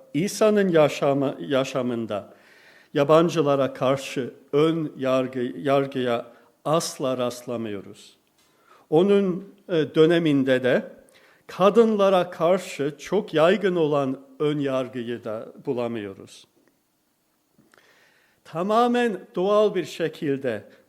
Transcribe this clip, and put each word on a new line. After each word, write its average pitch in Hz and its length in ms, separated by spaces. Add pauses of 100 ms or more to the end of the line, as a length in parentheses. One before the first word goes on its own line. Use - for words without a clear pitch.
(140)
İsa'nın 202 560
yaşamı, 143 680
yaşamında 123 920 (600)
yabancılara 143 800
karşı 135 600 (200)
ön 160 440
yargı, 127 420 (180)
yargıya 135 680 (400)
asla 147 520
rastlamıyoruz. 113 1000 (720)
Onun, 190 680 (140)
e, 190 40 (220)
döneminde 151 680
de 143 280 (560)
kadınlara 196 840
karşı 170 680
çok 180 360
yaygın 180 420
olan 143 440 (200)
ön 151 200
yargıyı 123 640
da 113 240 (180)
bulamıyoruz. 113 840 (2000)
Tamamen 226 760 (160)
doğal 202 400
bir 170 100
şekilde 135 800 (260)